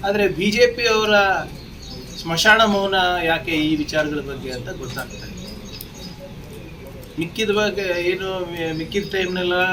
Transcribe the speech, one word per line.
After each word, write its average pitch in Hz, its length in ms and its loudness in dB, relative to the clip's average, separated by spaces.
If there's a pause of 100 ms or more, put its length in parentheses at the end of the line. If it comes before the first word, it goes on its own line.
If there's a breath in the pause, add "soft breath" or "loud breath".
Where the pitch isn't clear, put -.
ಆದ್ರೆ 202 240 2
ಬಿ 180 240 2
ಜೆ 240 160 6
ಪಿ 240 200 0
ಅವರ 214 280 4 (1000)
ಸ್ಮಶಾನ 214 440 4
ಮೌನ 196 340 4 (280)
ಯಾಕೆ 165 280 0
ಈ 156 240 2
ವಿಚಾರಗಳ 147 440 0
ಬಗ್ಗೆ 131 320 -8
ಅಂತ 123 180 -8
ಗೊತ್ತಾಗ್ತಾ - 580 -10
ಇಲ್ಲ. - 80 -12 (1800)
ಮಿಕ್ಕಿದ 202 300 -2
ಬಗ್ಗೆ 202 380 2 (240)
ಏನು, 190 160 -2 (180)
ಮಿ-, 165 320 -4
ಮಿಕ್ಕಿದ 160 340 -4
ಟೈಮ್‌ನೆಲ್ಲ 180 440 0 (180)